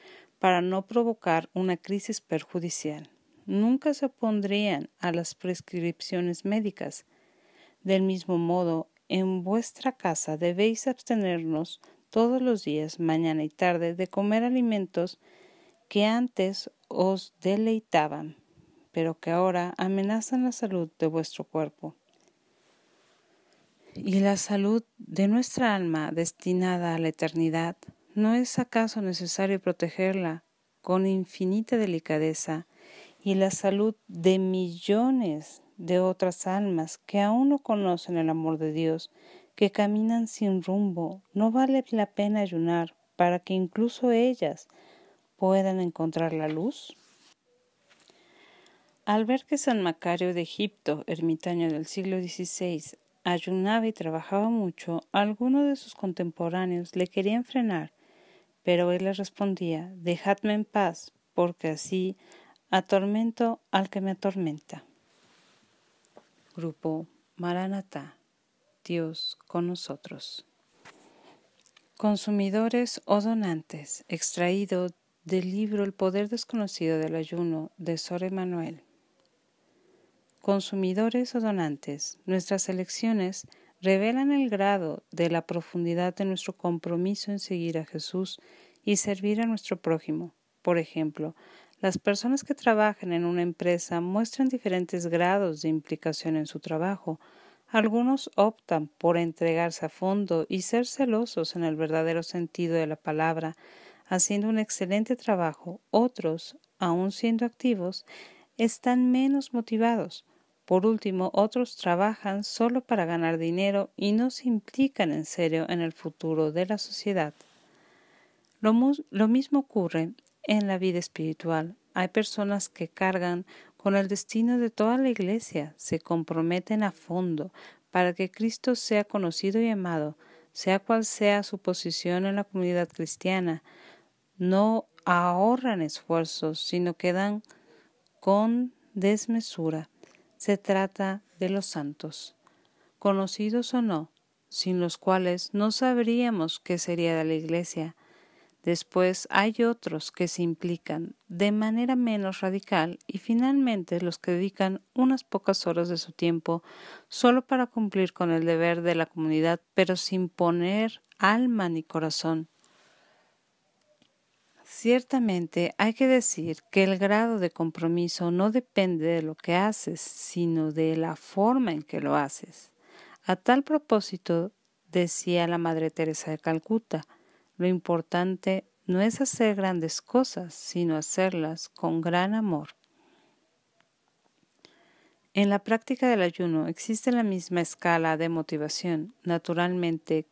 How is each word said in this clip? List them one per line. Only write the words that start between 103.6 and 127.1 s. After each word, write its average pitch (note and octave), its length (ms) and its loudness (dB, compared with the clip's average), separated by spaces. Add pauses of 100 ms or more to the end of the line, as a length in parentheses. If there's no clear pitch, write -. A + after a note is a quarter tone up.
haciendo G3+ 420 0
un A3 120 2
excelente G#3+ 560 -2
trabajo. F3 760 -2
Otros, G3+ 640 0 (220)
aun F#3 340 0
siendo A3+ 360 0
activos, G3 580 -2 (520)
están B3 540 2
menos C4+ 400 2
motivados. A3+ 720 0 (420)
Por F#3 200 4
último, F#3+ 480 0
otros A3 440 0
trabajan G3 640 0
solo A#3+ 380 0
para G3+ 240 0
ganar E3 340 0
dinero G3 560 0
y G#3 160 0
no A#3 180 2
se B3+ 200 -4
implican A3 640 0
en D#3 140 -2
serio D#3+ 420 0
en F3 140 -2
el E3 120 -4
futuro D#3 580 -2
de F3 160 -2
la G#3 100 -2
sociedad. F3+ 560 -4 (1300)
Lo G#3+ 120 4
mu-, C4+ 380 4
lo G#3 180 2
mismo C4+ 320 2
ocurre E3+ 520 -2 (320)
en G#3+ 240 0
la F#3+ 120 0
vida F3+ 180 0
espiritual. D#3+ 800 -4 (180)
Hay F#3 140 0
personas G3+ 600 -2
que - 200 -10
cargan F3+ 580 -2 (320)
con G3 180 2
el G3 120 2
destino A3+ 500 0
de A#3 120 0
toda A3+ 280 2
la C4 120 2
iglesia, F#3 680 -4
se - 220 -4
comprometen E3+ 840 -2
a G3 80 0
fondo F3 600 -4 (400)